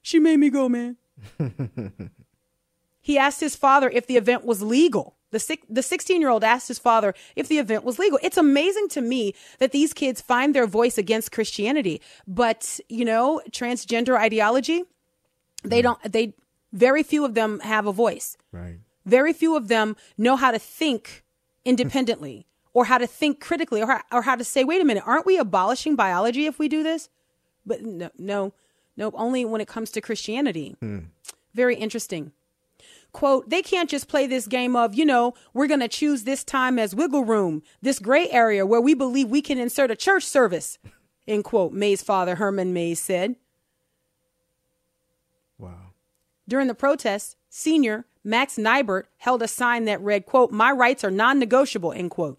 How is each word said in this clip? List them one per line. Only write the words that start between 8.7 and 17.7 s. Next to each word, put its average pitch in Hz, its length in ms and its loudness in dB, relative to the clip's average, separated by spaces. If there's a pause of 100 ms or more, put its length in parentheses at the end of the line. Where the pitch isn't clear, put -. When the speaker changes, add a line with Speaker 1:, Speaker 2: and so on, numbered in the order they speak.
Speaker 1:
to 285 120 -6
me 233 320 -2 (260)
that 262 120 2
these 294 220 2
kids 262 260 -4
find 262 340 0
their 254 140 2
voice 226 300 0
against 220 340 -2
Christianity, 214 680 -4 (260)
but, - 640 -4
you 233 160 -4
know, 233 440 0
transgender 240 680 -2
ideology, 226 680 0 (800)
they 226 160 0
Speaker 2:
Mm. 240 40 2
Speaker 1:
don't, 240 280 0
they, 226 220 -2 (400)
very 254 280 4
few 302 220 0
of 254 100 -2
them 214 280 -2
have 214 260 0